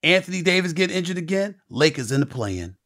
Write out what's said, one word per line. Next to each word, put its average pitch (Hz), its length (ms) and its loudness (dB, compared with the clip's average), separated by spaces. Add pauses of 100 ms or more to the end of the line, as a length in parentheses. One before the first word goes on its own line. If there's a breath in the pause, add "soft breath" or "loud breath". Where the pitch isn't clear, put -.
Anthony 185 380 2
Davis 180 320 2
get 185 180 0
injured 180 260 -2
again, 190 380 -2 (140)
Lakers 139 420 2
in 139 100 2
the 143 40 2
play-in 95 500 -6 (100)